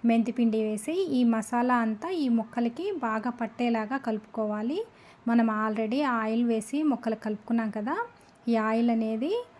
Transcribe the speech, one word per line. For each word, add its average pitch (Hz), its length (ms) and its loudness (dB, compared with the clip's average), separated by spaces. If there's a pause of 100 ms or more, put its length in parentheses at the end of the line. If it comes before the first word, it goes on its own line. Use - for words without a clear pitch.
మెంతిపిండి 226 580 2
వేసి 214 260 -4 (260)
ఈ - 20 4 (120)
మసాలా 240 520 0
అంతా 220 240 -4 (160)
ఈ - 20 0 (100)
ముక్కలకి 233 480 -2 (200)
బాగా 220 340 -2
పట్టేలాగా 226 640 -2
కలుపుకోవాలి. 220 720 -4 (520)
మనం 233 260 4
already 220 440 0 (200)
ఆయిల్ 226 320 0
వేసి 226 300 0 (100)
ముక్కలు 226 340 -2
కలుపుకున్నాం 220 540 -2
కదా, 254 180 -2 (540)
ఈ 233 40 4 (120)
ఆయిల్ 233 300 4
అనేది 226 360 0 (280)